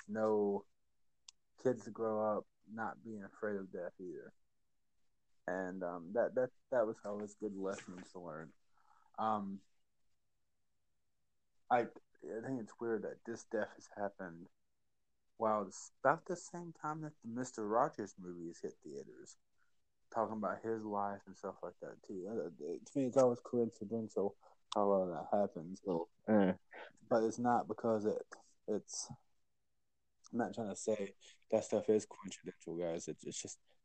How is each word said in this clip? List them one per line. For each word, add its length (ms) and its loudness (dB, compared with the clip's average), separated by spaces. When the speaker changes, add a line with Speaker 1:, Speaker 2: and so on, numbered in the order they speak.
Speaker 1:
know, 560 4
kids 220 2
to 60 -8
grow 460 2
up 80 0
not 320 -6
being 200 -10
afraid 320 -4
of 160 -8
death 280 -6
either. 320 -10
And, 360 -2
um, 320 -6
that, 200 2
that, 160 2
that 160 4
was 180 -2
always 360 -6
good 160 -4
lessons 560 -6
to 80 -12
learn. 300 -10
Um, 400 0
I, 100 6
I 640 -6
think 140 -2
it's 200 -10
weird 220 0
that 240 -6
this 260 -8
death 240 0
has 200 -20
happened 500 -6
while 260 4
it's 300 -10
about 240 4
the 100 -4
same 360 -10
time 200 -4
that 100 -8
the 160 -10
Mister 280 -4
Rogers 540 2
movies 420 -10
hit 100 -6
theaters, 540 -14
talking 240 0
about 280 -2
his 180 -2
life 440 -2
and 100 -16
stuff 260 -6
like 180 -8
that 140 -10
too. 220 -8
Uh, 180 -2
it, 140 -8
to 120 -4
me, 80 4
it's 100 -2
always 240 8
coincidental 920 0
how 80 4
all 240 6
that 320 0
happens. 460 -2
Speaker 2:
Well, 240 0
uh. 240 8
Speaker 1:
But 140 6
it's 160 2
not 300 4
because 360 2
it, 140 2
it's, 420 -4
I'm 60 0
not 160 0
trying 160 -4
to 60 -8
say 380 -2
that 140 4
stuff 240 2
is 180 6
coincidental, 680 -10
guys. 320 -2
It's, 160 -8
it's 160 -6
just 180 -10